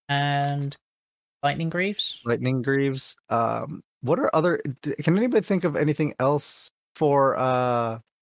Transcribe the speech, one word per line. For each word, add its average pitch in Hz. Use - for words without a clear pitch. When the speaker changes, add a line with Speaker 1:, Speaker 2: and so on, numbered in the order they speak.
Speaker 1:
and 143
Lightning 147
Greaves? 185
Speaker 2:
Lightning 123
Greaves. 139
Um, 113
what 156
are -
other, 160
d-, -
can 165
anybody 233
think 190
of 156
anything 147
else 143
for, 139
uh, 123